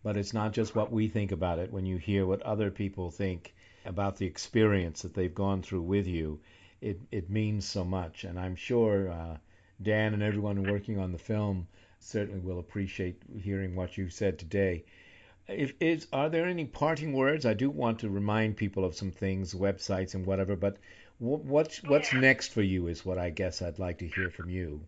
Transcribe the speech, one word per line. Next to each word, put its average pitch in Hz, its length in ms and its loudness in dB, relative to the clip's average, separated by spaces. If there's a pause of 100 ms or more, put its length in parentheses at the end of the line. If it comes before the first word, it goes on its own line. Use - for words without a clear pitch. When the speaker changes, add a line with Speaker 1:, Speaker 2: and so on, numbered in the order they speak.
Speaker 1:
but 104 140 0
it's 101 180 -2
not 107 180 2
just 113 220 0
what 107 160 2
we 110 180 2
think 104 240 0
about 87 280 0
it. 92 120 -4
When 95 140 -4
you 92 100 0
hear 98 300 2
what 95 160 0
other 104 280 0
people 95 400 -4
think 90 440 -4 (300)
about 95 320 -2
the 95 100 -2
experience 98 760 4
that 87 120 -8
they've 90 200 0
gone 98 280 0
through 92 200 -2
with 95 260 2
you, 80 320 -2 (400)
it, 98 180 -4 (140)
it 92 180 -4
means 107 360 0
so 95 180 -2
much. 90 400 -4
And 90 140 -6
I'm 92 180 -4
sure, 104 540 4
uh, 82 260 -6 (440)
Dan 107 340 2
and 104 80 0
everyone 104 420 0
working 101 340 -2
on 92 140 -2
the 85 60 -6
film 101 500 -2 (320)
certainly 101 400 -4
will 90 180 -4
appreciate 95 640 -4 (180)
hearing 95 360 -2
what 90 200 -4
you 95 140 -4
said 90 280 0
today. 90 460 0 (600)
If, 131 340 -4
is, 165 320 2
are 147 180 2
there 165 160 2
any 175 180 -2
parting 151 480 -2
words? 135 340 2
I 110 80 4
do 127 160 2
want 120 300 0
to 110 100 -4
remind 104 460 2
people 98 280 0
of 87 120 0
some 95 160 -4
things, 95 420 -2
websites 95 600 0
and 92 120 -2
whatever, 95 300 0
but 98 220 -2 (400)
wh-, 139 280 -2
what's, 151 380 2
what's 147 280 4
Speaker 2:
Yeah. 131 80 4
Speaker 1:
next 131 320 6
for 110 100 2
you 92 260 2
is 85 160 -6
what 92 140 -2
I 90 120 -2
guess 90 320 -4
I'd 85 160 -6
like 90 200 -4
to 87 100 -6
hear 92 220 -4
from 85 200 -10
you. 85 380 -4